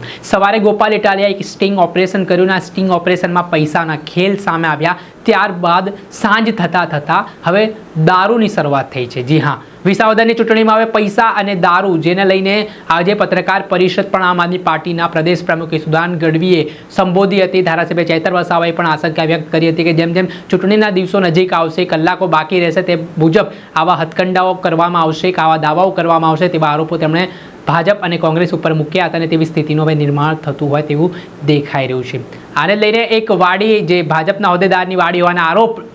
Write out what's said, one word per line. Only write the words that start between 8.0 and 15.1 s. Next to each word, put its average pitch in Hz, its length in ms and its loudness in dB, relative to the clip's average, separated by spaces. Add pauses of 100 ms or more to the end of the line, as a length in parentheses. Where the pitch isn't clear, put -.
દારૂની 196 440 4
શરૂઆત 143 440 -2
થઈ 127 140 -4
છે. 127 160 -8
જી 143 160 2
હા, 147 240 -2 (240)
વિસાવદરની 220 480 2
ચૂંટણીમાં 220 420 2
હવે 226 80 2
પૈસા 220 380 0
અને 202 320 0
દારૂ, 180 420 2
જેને 175 280 0
લઈને 196 440 0 (220)
આજે 175 240 2
પત્રકાર 190 540 -2
પરિષદ 180 340 0
પણ 190 200 -2
આમ 180 180 0
આદમી 175 180 -2
પાર્ટીના 170 480 -2
પ્રદેશ 170 380 0